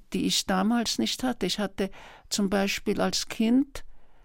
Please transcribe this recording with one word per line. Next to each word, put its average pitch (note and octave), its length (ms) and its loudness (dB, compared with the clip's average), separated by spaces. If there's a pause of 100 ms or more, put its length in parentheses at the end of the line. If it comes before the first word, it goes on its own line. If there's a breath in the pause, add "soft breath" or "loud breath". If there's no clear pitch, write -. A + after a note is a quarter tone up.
(120)
die F#3 140 0
ich - 200 0
damals G#3+ 520 2
nicht - 260 -2
hatte. B3 220 0
Ich F3+ 120 -2
hatte G3 320 -2 (380 loud breath)
zum G3+ 220 2
Beispiel G3+ 500 0
als - 260 0
Kind, B3 580 2 (400)